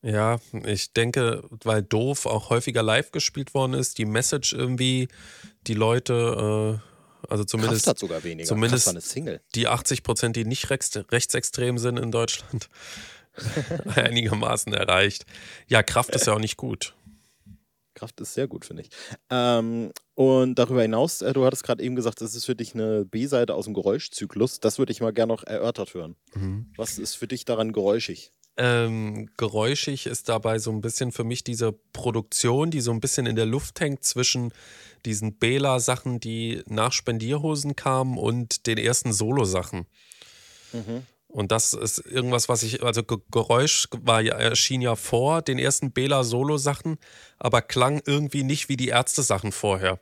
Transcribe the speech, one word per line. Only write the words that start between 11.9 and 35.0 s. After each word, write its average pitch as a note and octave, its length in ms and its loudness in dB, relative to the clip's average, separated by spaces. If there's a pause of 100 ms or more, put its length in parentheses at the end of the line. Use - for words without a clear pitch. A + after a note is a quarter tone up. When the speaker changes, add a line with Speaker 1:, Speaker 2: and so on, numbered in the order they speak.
Speaker 1:
in A#2 140 -4
Deutschland, A#2 560 -2 (680)
<laughs> - 600 -4
einigermaßen A2+ 760 0
erreicht. G2+ 540 2 (400)
Ja, A2+ 160 6
Kraft - 320 2
ist A#2 120 2
ja G#2+ 80 4
auch G#2+ 40 0
nicht A2 180 -2
gut. - 380 -6 (1000)
Speaker 2:
Kraft - 240 -16
ist - 140 -12
sehr C3+ 120 -2
gut, - 180 -12
finde - 180 -14
ich. - 80 -20 (400)
Ähm, A#2 600 2 (240)
und C3 440 6
darüber B2 240 4
hinaus, A2+ 400 2
äh, C3+ 100 0
du C3+ 120 4
hattest C3 200 2
gerade - 180 -2
eben B2+ 140 -2
gesagt, A2+ 240 -2
das A2 140 -6
ist A#2+ 100 -8
für B2+ 100 -2
dich A2+ 200 -8
eine A2 300 0
B-Seite A#2+ 500 0
aus G2 100 -4
dem G#2+ 100 -8
Geräuschzyklus. G2+ 880 -2
Das - 180 0
würde B2+ 140 0
ich - 80 -6
mal A2+ 120 0
gerne A2+ 200 2
noch A2 100 -4
erörtert G#2+ 520 -4
hören. E2+ 200 -10 (200)
Speaker 1:
Mhm. G2 420 -6
Speaker 2:
Was A2 220 -8
ist - 180 -8
für A#2 100 -8
dich B2+ 180 -8
daran A2 280 0
geräuschig? G2+ 600 0 (260)
Speaker 1:
Ähm, A2+ 800 0
geräuschig A#2 680 -2
ist A#2+ 240 -6
dabei A2 280 0
so G#2+ 120 -4
ein A2 100 -2
bisschen A#2 320 -2
für A#2 120 -6
mich A#2+ 200 -4
diese A2+ 280 -2 (200)
Produktion, A#2+ 800 0
die D#3 100 -2
so A#2 100 0
ein A2+ 100 0
bisschen C3 260 0
in A2+ 100 0
der A2+ 80 2
Luft B2 360 -2
hängt C#3+ 240 -2
zwischen B2 480 0 (520)